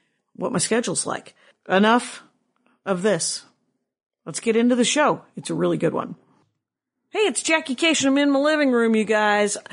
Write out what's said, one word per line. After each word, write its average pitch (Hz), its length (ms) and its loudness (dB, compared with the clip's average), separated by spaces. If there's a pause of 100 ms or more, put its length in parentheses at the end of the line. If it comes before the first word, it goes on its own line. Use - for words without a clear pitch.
(360)
what 175 160 -6
my 175 60 -2
schedule's 214 460 -2
like. - 300 -8 (340)
Enough 214 540 2 (640)
of 185 160 -4
this. 190 420 -2 (800)
Let's - 160 -12
get 220 160 0
into 240 180 4
the 240 100 2
show. 277 360 2 (160)
It's 156 140 -10
a 170 40 -4
really 170 220 0
good 156 160 0
one. - 220 -6 (1000)
Hey, 415 140 0
it's 269 160 -2
Jackie 320 320 -2
Cation. 320 320 0
I'm 277 120 2
in 285 120 2
my 277 80 2
living 294 320 2
room, 233 240 2
you 220 80 2
guys. 208 560 0 (140)